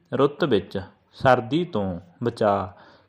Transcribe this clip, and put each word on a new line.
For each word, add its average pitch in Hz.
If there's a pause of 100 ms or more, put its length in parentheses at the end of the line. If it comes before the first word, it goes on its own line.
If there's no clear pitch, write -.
(140)
ਰੁੱਤ 143
ਵਿੱਚ 104 (340)
ਸਰਦੀ 127
ਤੋਂ 95 (240)
ਬਚਾਅ 101 (280)